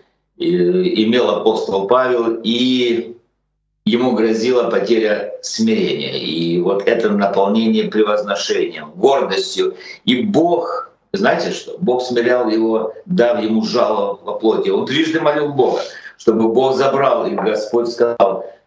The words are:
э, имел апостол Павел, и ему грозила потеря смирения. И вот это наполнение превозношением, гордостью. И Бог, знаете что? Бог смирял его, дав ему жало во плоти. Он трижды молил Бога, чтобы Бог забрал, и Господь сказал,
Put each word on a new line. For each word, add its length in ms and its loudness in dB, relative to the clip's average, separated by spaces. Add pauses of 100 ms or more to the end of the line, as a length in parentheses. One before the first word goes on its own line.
(400)
э, 40 -6
имел 840 2
апостол 580 0
Павел, 540 2
и 760 0 (680)
ему 280 2
грозила 560 2
потеря 720 0
смирения. 760 -2
И 440 -2
вот 260 0
это 220 2
наполнение 840 2
превозношением, 1000 -2
гордостью. 840 0 (300)
И 160 2
Бог, 680 0 (200)
знаете 400 0
что? 280 -10
Бог 220 0
смирял 480 0
его, 440 0 (120)
дав 360 2
ему 220 0
жало 600 -2
во 100 -8
плоти. 360 2
Он 160 0
трижды 340 0
молил 340 0
Бога, 280 0 (360)
чтобы 360 2
Бог 220 2
забрал, 520 0
и 80 -4
Господь 540 -2
сказал, 560 0 (220)